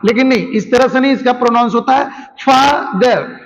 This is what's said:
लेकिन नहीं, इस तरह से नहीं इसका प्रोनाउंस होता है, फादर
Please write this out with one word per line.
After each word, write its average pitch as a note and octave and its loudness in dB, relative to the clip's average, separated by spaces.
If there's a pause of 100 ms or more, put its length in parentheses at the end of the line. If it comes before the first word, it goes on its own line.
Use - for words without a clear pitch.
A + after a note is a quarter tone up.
लेकिन A#3 2
नहीं, B3 0
इस G#3 -4
तरह B3+ 2
से B3+ 0
नहीं C4+ 2
इसका B3 0
प्रोनाउंस A#3+ 0
होता A#3 0
है, C#4 0 (320)
फादर C4 0